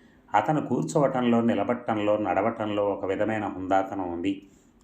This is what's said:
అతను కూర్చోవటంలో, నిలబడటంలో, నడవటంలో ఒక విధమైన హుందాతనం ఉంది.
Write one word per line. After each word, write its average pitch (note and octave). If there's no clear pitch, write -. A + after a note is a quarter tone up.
అతను C#3+
కూర్చోవటంలో, B2+
నిలబడటంలో, G#2
నడవటంలో G#2
ఒక G2
విధమైన G#2
హుందాతనం F#2+
ఉంది. F2+